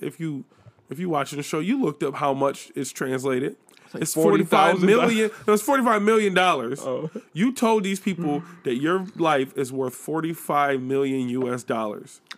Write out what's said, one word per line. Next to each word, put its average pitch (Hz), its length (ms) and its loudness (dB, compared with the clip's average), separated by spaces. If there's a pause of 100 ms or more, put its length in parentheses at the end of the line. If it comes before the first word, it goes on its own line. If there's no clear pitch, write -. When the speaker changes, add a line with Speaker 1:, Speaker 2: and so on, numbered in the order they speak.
Speaker 1:
If 147 180 -10
you, 156 240 -6 (460)
if 139 80 -10
you 180 100 -6
watching 143 300 -2
the 147 40 -6
show, 156 180 -4
you 247 220 0
looked 156 200 -2
up 139 140 -4
how 139 180 0
much 139 400 -2
it's 139 180 -6
translated. 131 640 -2 (300)
Speaker 2:
It's - 80 -20
like - 80 -6
Speaker 1:
It's 160 100 -4
forty-five 170 720 4
million. 208 180 6
Speaker 2:
forty 226 280 2
thousand. - 180 -8
Speaker 1:
No, 214 80 4
it's 208 80 2
forty-five 240 400 2
million 208 320 2
dollars. 143 480 2
Speaker 2:
Oh. 135 280 -4 (220)
Speaker 1:
You 220 220 0
told 226 300 2
these 190 160 -2
people 165 420 -2 (220)
that 127 100 0
your 175 320 -2 (100)
life 147 400 0
is 131 160 -4
worth 131 220 -4
forty-five 147 880 -2
million 135 480 -2
U 123 200 -2
S 123 120 -6
dollars. 110 580 -6 (180)